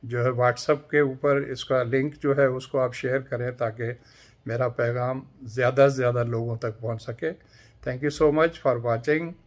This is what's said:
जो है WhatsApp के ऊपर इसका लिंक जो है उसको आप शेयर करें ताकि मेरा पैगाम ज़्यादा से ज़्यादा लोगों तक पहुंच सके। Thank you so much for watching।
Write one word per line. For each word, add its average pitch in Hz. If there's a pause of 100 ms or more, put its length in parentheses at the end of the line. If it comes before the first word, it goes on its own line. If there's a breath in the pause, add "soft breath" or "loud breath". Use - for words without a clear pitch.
जो 120
है 127
WhatsApp 123
के 147
ऊपर 139
इसका 131
लिंक 135
जो 139
है 139
उसको 131
आप 127
शेयर 127
करें 123
ताकि 117 (560 soft breath)
मेरा 120
पैगाम 123 (220)
ज़्यादा 127
से 139
ज़्यादा 123
लोगों 117
तक 110
पहुंच 113
सके। 160 (500 soft breath)
Thank 131
you 143
so 151
much 165
for 127
watching। 147 (140)